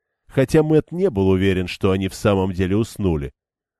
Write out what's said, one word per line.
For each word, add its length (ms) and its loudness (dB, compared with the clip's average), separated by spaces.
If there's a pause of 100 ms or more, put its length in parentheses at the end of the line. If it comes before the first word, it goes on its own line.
(260)
хотя 380 2
Мэтт 260 0
не 200 -2
был 180 0
уверен, 400 2
что 240 -2
они 160 -2
в 60 -16
самом 380 0
деле 240 -2
уснули. 560 -2 (480)